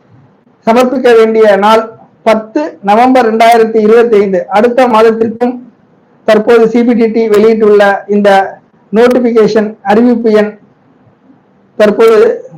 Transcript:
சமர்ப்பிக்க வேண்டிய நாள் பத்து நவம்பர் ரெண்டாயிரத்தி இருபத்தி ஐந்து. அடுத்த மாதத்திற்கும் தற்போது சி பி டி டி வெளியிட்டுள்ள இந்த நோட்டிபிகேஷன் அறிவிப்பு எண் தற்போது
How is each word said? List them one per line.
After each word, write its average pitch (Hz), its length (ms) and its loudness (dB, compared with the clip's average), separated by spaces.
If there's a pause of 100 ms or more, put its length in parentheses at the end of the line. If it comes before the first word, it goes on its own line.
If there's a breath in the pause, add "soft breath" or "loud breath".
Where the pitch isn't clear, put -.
(680)
சமர்ப்பிக்க 247 420 0 (100)
வேண்டிய 220 260 0 (200)
நாள் 220 180 2 (460)
பத்து 220 340 -4 (260)
நவம்பர் 247 420 2
ரெண்டாயிரத்தி 226 560 2
இருபத்தி 226 360 2
ஐந்து. 190 180 -4 (160)
அடுத்த 240 380 0
மாதத்திற்கும் 226 600 -2 (760)
தற்போது 226 440 2
சி 240 160 0
பி 240 120 0
டி 226 140 0
டி 226 80 -2 (120)
வெளியிட்டுள்ள 214 480 2 (320)
இந்த 202 160 0 (680)
நோட்டிபிகேஷன் 233 720 0 (240)
அறிவிப்பு 233 480 0
எண் 208 100 -4 (1300)
தற்போது 220 480 2 (320)